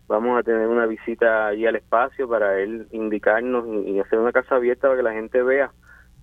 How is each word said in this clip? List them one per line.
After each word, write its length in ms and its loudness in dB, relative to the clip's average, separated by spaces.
vamos 320 0
a 40 -2
tener 240 0
una 180 2
visita 640 0
allí 180 -2
al 100 2
espacio 540 -2
para 300 0
él 320 -6
indicarnos 760 -2
y, 260 -4
y 60 0
hacer 200 0
una 120 2
casa 240 0
abierta 320 0
para 100 2
que 60 0
la 100 -2
gente 280 -2
vea, 300 0